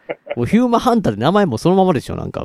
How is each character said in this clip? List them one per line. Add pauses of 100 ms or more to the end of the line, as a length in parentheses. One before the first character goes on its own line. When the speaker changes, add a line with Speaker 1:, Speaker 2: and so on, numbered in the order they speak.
Speaker 1:
<laughs>
Speaker 2:
も
う
ヒ
ュ
ー
マ
ン
ハ
ン
タ
ー
っ
て
名
前
も
そ
の
ま
ま
で
し
ょ、
な
ん
か